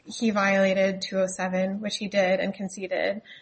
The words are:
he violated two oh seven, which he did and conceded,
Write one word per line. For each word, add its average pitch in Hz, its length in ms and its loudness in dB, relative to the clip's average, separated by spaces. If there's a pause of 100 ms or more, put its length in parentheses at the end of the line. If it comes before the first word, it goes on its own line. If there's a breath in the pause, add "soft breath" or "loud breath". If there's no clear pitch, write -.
he 220 260 -2
violated 196 720 2
two 190 160 -4
oh 190 80 4
seven, 185 540 -2
which 208 160 -6
he 208 100 -6
did 190 320 2
and 190 160 -2
conceded, 190 680 -4 (200 loud breath)